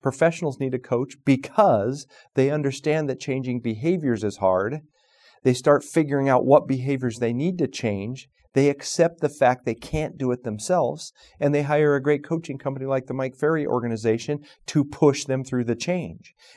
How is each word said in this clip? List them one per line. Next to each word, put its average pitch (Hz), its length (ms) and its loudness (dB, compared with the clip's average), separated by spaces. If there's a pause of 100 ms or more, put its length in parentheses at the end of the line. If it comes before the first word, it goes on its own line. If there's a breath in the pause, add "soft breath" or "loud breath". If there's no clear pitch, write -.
Professionals 160 580 0
need 131 160 -2
a 123 40 -2
coach 127 360 -4 (100)
because 135 800 2 (300 soft breath)
they 135 160 4
understand 151 580 -2
that 127 100 -6
changing 127 420 -4
behaviors 120 600 -2
is 101 140 -2
hard. 98 440 0 (640 soft breath)
They 127 100 4
start 147 300 4
figuring 139 460 0
out 127 160 4
what 135 220 6
behaviors 127 500 -2
they 117 160 -2
need 170 240 -2
to 156 100 0
change. 107 600 -6 (240)
They 139 160 4
accept 143 520 -2
the 147 80 0
fact 127 360 0
they 113 100 -2
can't - 420 -6
do 127 140 -2
it 123 120 -4
themselves, 131 680 -2 (260 soft breath)
and 143 140 2
they 143 80 2
hire 147 340 2
a 135 60 0
great 143 220 0
coaching 160 340 -6
company 135 300 -6
like 135 180 -2
the 135 80 -8
Mike 131 220 -6
Ferry 151 300 0
Organization 117 760 -2 (280 loud breath)
to 147 160 2
push 143 420 2
them 131 180 -4
through 123 220 -2
the 117 100 0
change. 165 580 -6 (240 soft breath)